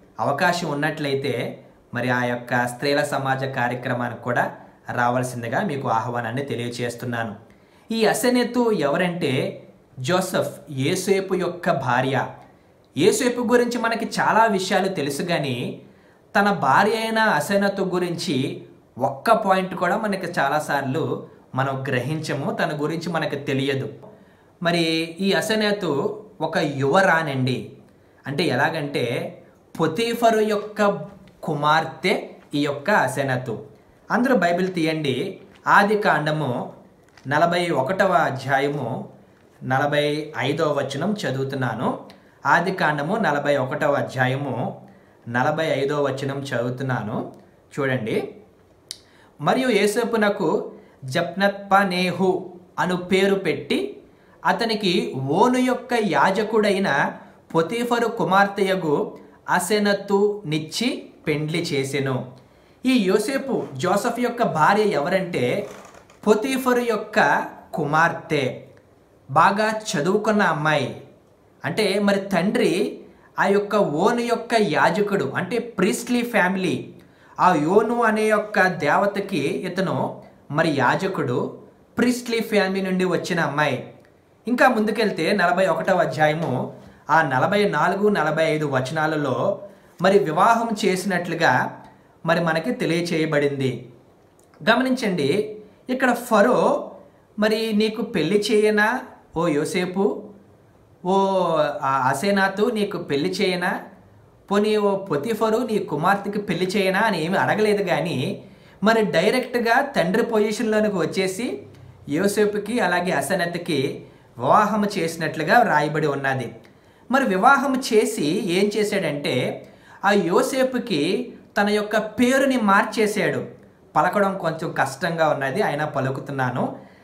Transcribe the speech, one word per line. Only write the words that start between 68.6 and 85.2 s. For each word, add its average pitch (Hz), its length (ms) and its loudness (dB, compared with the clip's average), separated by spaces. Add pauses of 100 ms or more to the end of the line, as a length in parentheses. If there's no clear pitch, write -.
బాగా 202 420 4
చదువుకున్న 208 720 0
అమ్మాయి. 151 600 0 (640)
అంటే 190 340 0
మరి 202 220 2
తండ్రి 190 800 0 (380)
ఆ 170 80 2
యొక్క 202 300 2
ఓను 196 440 2
యొక్క 233 400 -2
యాజకుడు, 170 760 0
అంటే 165 220 -2
ప్రీస్ట్లీ 240 640 -2
ఫ్యామిలీ, 185 720 0 (460)
ఆ 175 140 6
యోను 226 480 2
అనే 220 200 2
యొక్క 208 440 2
దేవతకి 180 720 0
ఇతను 175 840 -4 (280)
మరి 156 280 2
యాజకుడు, 151 800 -2 (400)
ప్రీస్ట్లీ 240 420 0
ఫ్యామిలీ 190 420 0
నుండి 185 220 0
వచ్చిన 170 360 -2
అమ్మాయి. 147 540 -2 (540)
ఇంకా 254 200 6
ముందుకెళ్తే 208 640 0